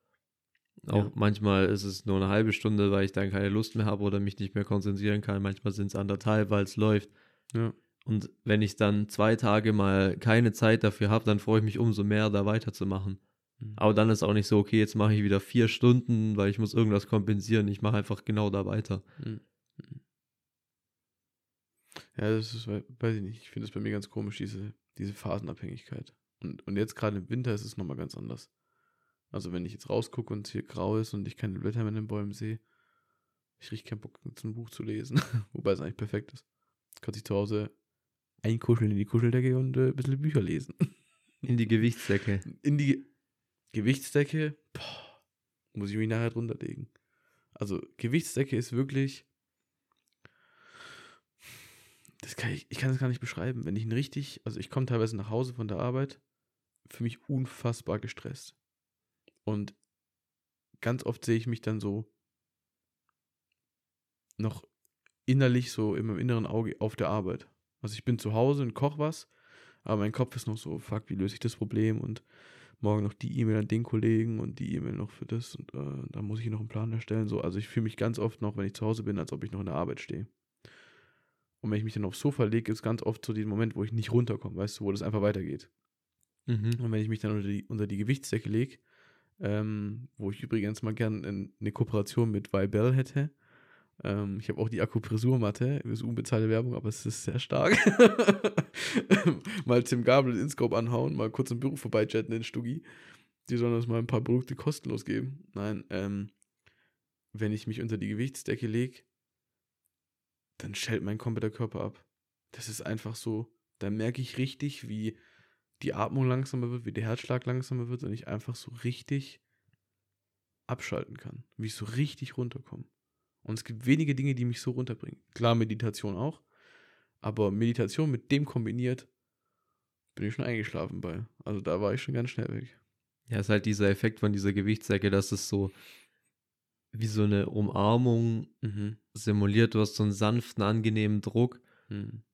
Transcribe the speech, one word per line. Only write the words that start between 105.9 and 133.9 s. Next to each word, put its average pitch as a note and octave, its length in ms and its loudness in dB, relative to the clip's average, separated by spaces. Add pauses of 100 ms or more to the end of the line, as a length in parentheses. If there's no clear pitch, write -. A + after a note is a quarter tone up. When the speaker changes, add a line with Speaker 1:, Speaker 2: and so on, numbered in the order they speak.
Speaker 2:
wenn G#2+ 180 -2
ich G#2+ 160 -4
mich A2 140 -6
unter A2 160 -2
die G2+ 100 -4
Gewichtsdecke A2+ 600 -4
leg, A#2+ 380 -2 (1500)
dann G2+ 180 -10
schellt - 280 -2
mein G2+ 140 -4
kompletter G#2+ 320 -4
Körper G#2+ 320 -6
ab. - 240 -8 (460)
Das A2+ 180 -12
ist G#2+ 120 -10
einfach A2 340 -6
so, A2+ 360 -6 (280)
da G2 100 -4
merke A2+ 320 -2
ich - 160 -8
richtig, C3+ 520 -4
wie G#2+ 280 -6 (640)
die - 120 -2
Atmung C3+ 340 0
langsamer B2+ 440 -2
wird, A#2+ 140 -8
wie A2 80 -6
der F#2 120 -2
Herzschlag B2 400 -2
langsamer B2+ 440 -4
wird B2 140 -6
und - 100 -6
ich A2+ 140 -10
einfach A2+ 280 -6
so - 160 -16 (120)
richtig C3+ 580 -6 (1300)
abschalten - 500 -6
kann, - 260 -16 (140)
wie A2 100 -6
ich G#2+ 80 -8
so G#2+ 100 -8
richtig B2+ 520 -4
runterkomme. C3 480 -8 (580)
Und A2 140 -6
es - 60 -12
gibt A2+ 220 -12
wenige C#3+ 300 4
Dinge, C3+ 200 0
die A#2+ 100 -2
mich A#2+ 160 -4
so C3 100 -2
runterbringen. B2 500 -8 (120)
Klar, A#2 220 4
Meditation A2 600 -2
auch, C#3+ 240 -4 (800)
aber G#2+ 300 2
Meditation A#2 600 0
mit A#2+ 200 -4
dem C#3+ 120 4
kombiniert, B2 640 -2 (1080)
bin - 120 -4
ich A2 60 -4
schon C3+ 100 -4
eingeschlafen G2+ 560 -4
bei. F2+ 240 -6 (220)
Also G#2 160 -4
da F2 180 0
war G2+ 140 0
ich B2+ 80 -4
schon C3+ 120 -6
ganz B2 180 -2
schnell - 180 -6
weg. A2 280 -10 (520)
Speaker 1:
Ja, A2+ 100 -2
ist F#2+ 80 -2
halt G#2 180 4
dieser G2+ 240 4
Effekt A2 300 0